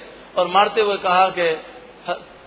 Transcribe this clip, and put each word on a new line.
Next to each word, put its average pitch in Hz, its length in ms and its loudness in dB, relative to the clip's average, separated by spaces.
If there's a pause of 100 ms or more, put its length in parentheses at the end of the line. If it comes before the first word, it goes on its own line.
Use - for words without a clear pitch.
(380)
और 180 100 0
मारते 202 340 2
हुए 208 160 0
कहा 190 320 2
कि 180 120 -6 (680)
ह-, - 120 -8 (260)